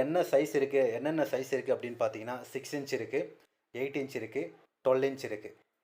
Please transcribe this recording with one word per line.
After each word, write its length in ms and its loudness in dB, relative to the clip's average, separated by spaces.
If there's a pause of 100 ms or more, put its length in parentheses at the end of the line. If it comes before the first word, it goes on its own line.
என்ன 180 2
சைஸ் 380 4
இருக்கு, 400 4
என்னென்ன 340 0
சைஸ் 240 -2
இருக்கு 180 0
அப்படின்னு 280 -6
பார்த்தீங்கன்னா, 340 -2 (160)
சிக்ஸ் 260 -8
இன்ச் 200 -8
இருக்கு, 220 -2 (580)
எயிட் 240 -4
இன்ச் 180 -8
இருக்கு, 220 -4 (420)
டுவெல் 240 6
இன்ச் 200 -6
இருக்கு. 220 -8 (320)